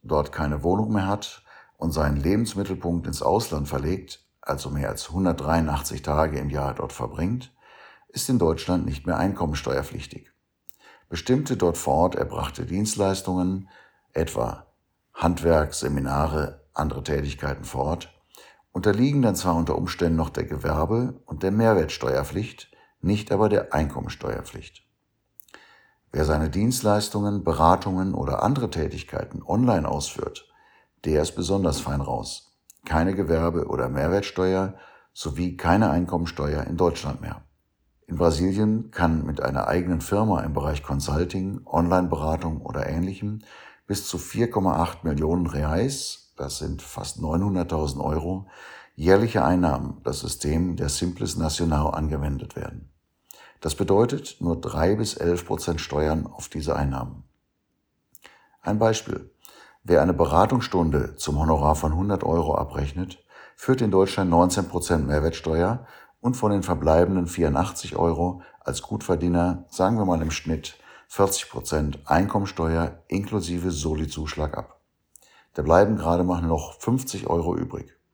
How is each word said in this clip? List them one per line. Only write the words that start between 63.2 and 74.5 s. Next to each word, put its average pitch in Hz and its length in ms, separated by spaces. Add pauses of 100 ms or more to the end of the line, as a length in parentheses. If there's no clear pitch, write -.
führt 131 260
in 110 80
Deutschland 95 400
neunzehn 87 380
Prozent 85 400
Mehrwertsteuer 80 800 (340)
und 123 140
von 104 160
den 101 100
verbleibenden 87 640
vierundachtzig 82 720
Euro 85 480 (160)
als - 240
Gutverdiener, 87 840
sagen 110 280
wir 101 80
mal 85 160
im 78 80
Schnitt - 480 (300)
vierzig - 420
Prozent 73 560
Einkommensteuer 82 1000
inklusive 87 640
Soli-Zuschlag 78 840